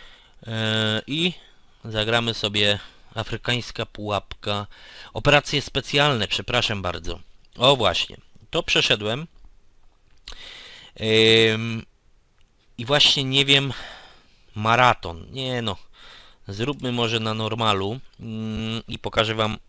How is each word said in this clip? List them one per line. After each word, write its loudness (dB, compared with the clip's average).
E, 0
i -2
zagramy 0
sobie 2
afrykańska -4
pułapka. -4
Operacje 0
specjalne, -2
przepraszam -4
bardzo. -6
O 4
właśnie, 0
to -2
przeszedłem. 0
Ym, 4
i -8
właśnie 4
nie 4
wiem, 4
maraton, 4
nie -4
no. -2
Zróbmy -4
może 0
na -2
normalu, 0
mm, -6
i -8
pokażę 0
wam, 0